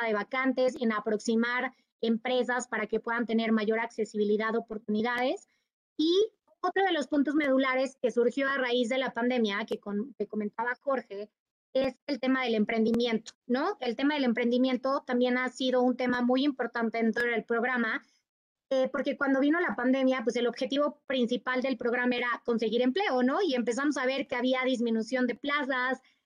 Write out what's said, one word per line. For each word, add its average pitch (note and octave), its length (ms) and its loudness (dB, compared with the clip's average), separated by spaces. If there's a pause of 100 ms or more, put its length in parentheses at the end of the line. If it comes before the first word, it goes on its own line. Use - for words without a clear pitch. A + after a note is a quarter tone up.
de A3 80 0
vacantes, B3+ 680 0
en A3+ 120 0
aproximar A#3 800 0 (280)
empresas B3 680 -2
para G#3+ 180 -4
que A3 140 -2
puedan A#3 260 -2
tener A3+ 240 0
mayor A3 300 2
accesibilidad G#3+ 760 -2
a A#3 60 0
oportunidades. A#3+ 880 -2 (480)
Y F4+ 320 4 (320)
otro F#4+ 240 0
de F#4 80 2
los D4 160 -2
puntos D4 260 2
medulares C4+ 680 2
que A3+ 120 0
surgió A#3+ 360 0
a C#4 80 -2
raíz B3 320 0
de C4 100 -2
la C4 140 -2
pandemia, A3+ 540 0
que - 140 -8
con-, G#3 360 -6
que G#3 120 -6
comentaba A3+ 520 -4
Jorge, A3 480 -6 (460)
es C4 220 0 (100)
el C#4 140 -4
tema C4 240 0
del A#3 100 0
emprendimiento, A3+ 800 0 (140)
¿no? D4+ 340 0
El A#3+ 160 -4
tema C#4 180 2
del C#4 100 2
emprendimiento B3+ 800 2
también B3 320 2
ha B3+ 120 0
sido B3+ 340 0
un B3 140 4
tema B3 260 0
muy B3+ 220 2
importante A#3 540 -2
dentro A3+ 280 2
del A3+ 180 -2
programa, A#3 580 -2 (680)
eh, C4 200 2
porque C#4 280 -2
cuando C4+ 220 2
vino D4+ 200 2
la D4 160 -2
pandemia, C4 480 2
pues A#3+ 120 0
el A#3+ 100 0
objetivo C4+ 600 -2
principal B3+ 540 -2
del C4 160 -2
programa B3 400 -2
era B3 300 -4
conseguir A#3 340 0
empleo, C4 420 0
¿no? C#4+ 200 2
Y D4+ 120 0
empezamos B3 440 0
a B3+ 80 0
ver C4+ 200 -2
que C4 100 -6
había B3+ 280 0
disminución A#3+ 600 0
de B3 80 -2
plazas, C4 640 -2 (260)